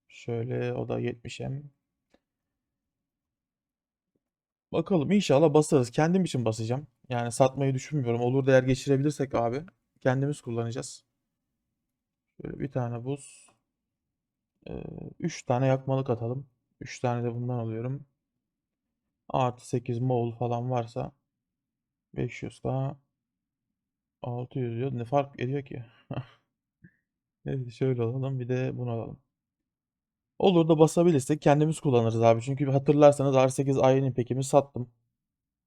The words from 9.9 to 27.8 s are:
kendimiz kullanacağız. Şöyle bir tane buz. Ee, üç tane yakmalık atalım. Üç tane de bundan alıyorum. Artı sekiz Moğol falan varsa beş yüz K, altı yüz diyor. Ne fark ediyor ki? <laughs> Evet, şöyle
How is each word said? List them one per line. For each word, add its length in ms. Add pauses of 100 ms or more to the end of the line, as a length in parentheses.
kendimiz 400
kullanacağız. 640 (1400)
Şöyle 180
bir 120
tane 340
buz. 400 (1200)
Ee, 140 (360)
üç 240
tane 240
yakmalık 420
atalım. 380 (340)
Üç 180
tane 240
de 120
bundan 240
alıyorum. 460 (1200)
Artı 380
sekiz 320
Moğol 320
falan 400
varsa 400 (1040)
beş 280
yüz 160
K, 360 (1300)
altı 380
yüz 160
diyor. 180
Ne 120
fark 340
ediyor 260
ki? 180 (260)
<laughs> 60 (1300)
Evet, 260
şöyle 300